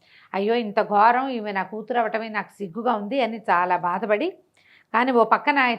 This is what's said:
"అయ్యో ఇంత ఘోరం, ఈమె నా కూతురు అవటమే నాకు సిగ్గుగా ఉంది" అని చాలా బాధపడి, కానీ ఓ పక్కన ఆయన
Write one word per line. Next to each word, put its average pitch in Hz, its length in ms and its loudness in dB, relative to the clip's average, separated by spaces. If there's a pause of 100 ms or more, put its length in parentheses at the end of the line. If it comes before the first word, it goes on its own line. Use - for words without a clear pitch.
(340)
"అయ్యో 208 220 0
ఇంత 220 260 -2
ఘోరం, 226 460 4
ఈమె 214 240 -6
నా 190 120 -4
కూతురు 220 360 -4
అవటమే 220 300 -4
నాకు 208 280 -8
సిగ్గుగా 208 360 -4
ఉంది" 208 280 -4
అని 226 160 -2
చాలా 180 400 0
బాధపడి, 208 520 -2 (640)
కానీ 247 180 2
ఓ 233 120 4
పక్కన 226 360 2
ఆయన 240 200 0